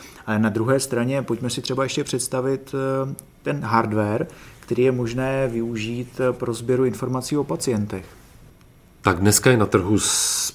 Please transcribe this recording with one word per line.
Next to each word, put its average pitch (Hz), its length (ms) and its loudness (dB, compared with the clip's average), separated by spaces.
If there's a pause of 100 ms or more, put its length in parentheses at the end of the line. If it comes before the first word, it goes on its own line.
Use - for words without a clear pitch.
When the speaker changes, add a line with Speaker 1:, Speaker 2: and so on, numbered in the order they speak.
(260)
Speaker 1:
ale 107 140 0
na 113 100 2
druhé 113 300 2
straně 131 420 -2
pojďme 117 280 -4
si 123 120 -6
třeba 131 220 -4
ještě 139 200 -4
představit, 131 720 -4
eh, 135 400 -4 (280)
ten 143 180 -4
hardware, 113 680 2 (320)
který 117 240 0
je 131 80 6
možné 131 560 -2
využít, 117 720 -4
eh, 127 140 2
pro 123 200 -4
sběru 123 320 2
informací 127 520 -2
o 143 60 0
pacientech. 104 600 -2 (960)
Speaker 2:
Tak 90 180 2
dneska 104 320 6
je 123 60 6
na 107 80 4
trhu 98 340 4
s-, - 560 -2